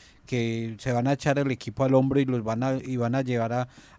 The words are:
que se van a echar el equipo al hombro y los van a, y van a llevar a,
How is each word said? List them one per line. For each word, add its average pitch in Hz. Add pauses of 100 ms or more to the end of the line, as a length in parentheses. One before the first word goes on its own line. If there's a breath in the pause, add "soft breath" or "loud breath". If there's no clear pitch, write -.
(280 soft breath)
que 113
se 131
van 120
a 139
echar 143
el 139
equipo 127
al 131
hombro 135
y 135
los 123
van 113
a, 131
y 131
van 120
a 135
llevar 117
a, 123 (320 loud breath)